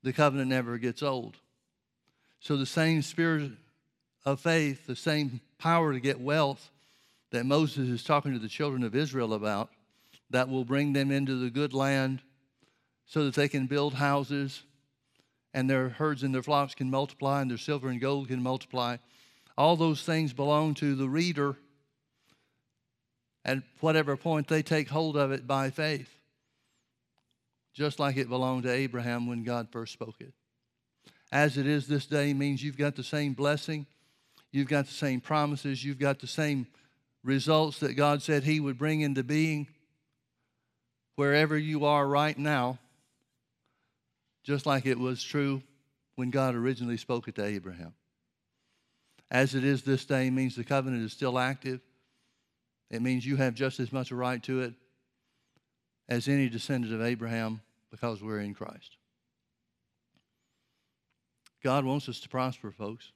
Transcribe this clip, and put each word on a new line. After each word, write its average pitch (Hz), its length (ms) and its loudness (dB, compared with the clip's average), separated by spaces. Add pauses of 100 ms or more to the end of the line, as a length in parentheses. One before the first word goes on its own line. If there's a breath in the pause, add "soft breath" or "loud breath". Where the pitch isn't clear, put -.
The 131 80 -2
covenant 135 360 4
never 120 300 0
gets 120 240 -4
old. 127 340 -4 (1000)
So - 180 -2
the 135 100 0
same 160 360 2
spirit 156 480 0 (760)
of 139 160 0
faith, 156 460 2
the 127 80 -6
same 143 460 0 (180)
power 165 340 4
to 131 60 -2
get 131 220 0
wealth 143 500 0 (600 soft breath)
that 120 160 0
Moses 143 420 2
is 120 160 -2
talking 147 280 2
to 123 60 -2
the 110 100 -6
children 135 360 -2
of 110 100 -2
Israel 131 400 0
about, 107 380 -2 (580 soft breath)
that 127 180 2
will 131 160 -2
bring 139 280 2
them 139 180 2
into 139 240 2
the 127 160 -2
good 139 240 -2
land 135 480 0 (840)
so 156 180 0
that 135 100 0
they 143 140 4
can 135 180 0
build 143 280 0
houses 139 680 0 (920)
and 131 160 0
their 131 200 2
herds 139 340 -2
and 135 100 -2
their 131 120 -2
flocks 143 320 2
can 131 140 -2
multiply 139 520 0
and 131 80 -2
their 117 80 -4
silver 135 300 -4
and 123 120 -4
gold 135 280 0
can 127 120 -2
multiply. 123 580 -2 (600 soft breath)
All 156 160 6
those 160 300 2
things 160 280 0
belong 147 420 2
to 143 200 0
the 135 140 0
reader 143 480 0 (1900)
at 131 200 0 (160)
whatever 156 360 2
point 156 300 0
they 156 160 2
take 156 260 0
hold 156 280 0
of 139 160 2
it 127 140 -6
by 135 240 0
faith, 151 380 -4 (1700)
just 143 240 -2
like 139 180 0
it 131 120 -2
belonged 127 340 0
to 127 80 -2
Abraham 120 560 -2
when 120 160 -4
God 120 280 -4
first 113 220 -10
spoke - 280 -12
it. 135 120 -18 (1000 soft breath)
"As 143 280 4
it 139 80 0
is 143 220 0
this 143 180 0
day" 143 260 0
means 139 300 -2
you've 139 160 -8
got 143 180 0
the 123 80 -8
same 147 300 -2
blessing, 147 520 -2 (640 soft breath)
you've 139 180 0
got 143 180 2
the - 60 -16
same 131 280 -2
promises, 147 640 -2
you've 139 140 -6
got 139 220 2
the 131 60 -12
same 143 420 -2 (540 soft breath)
results 143 580 2
that 127 140 0
God 147 280 4
said 147 220 2
he 156 160 2
would 139 180 -2
bring 156 240 0
into 135 200 0
being 151 460 0 (1500)
wherever 147 420 4
you 151 260 -2
are 147 220 6
right 143 320 2
now, 131 400 0 (1700)
just 139 220 -2
like 135 200 2
it 127 120 2
was 127 240 -2
true 139 400 -2 (520)
when 123 160 -4
God 131 240 2
originally 120 420 -2
spoke 120 300 -4
it 107 80 -12
to 104 100 -4
Abraham. 90 500 -8 (1400)
"As 131 260 2
it 131 80 0
is 135 180 2
this 135 220 0
day" 131 260 0
means 131 240 -2
the 120 80 -8
covenant 131 400 -2
is 107 100 -6
still 127 280 -2
active. 131 400 -4 (1120)
It 113 120 -4
means 127 240 0
you 139 100 0
have 131 200 2
just 131 240 -2
as 120 100 -2
much 131 220 -4
a - 20 -8
right 127 300 -2
to 131 160 -2
it 120 140 -6 (1300)
as 120 220 -2
any 139 220 4
descendant 117 420 -4
of 110 80 -4
Abraham 113 600 -4 (280)
because 113 320 -6
we're 107 180 -6
in 101 120 -6
Christ. - 460 -16 (2750)
God 131 240 2
wants 135 240 -2
us 117 100 -10
to - 80 -18
prosper, 127 420 -4
folks. 107 460 -12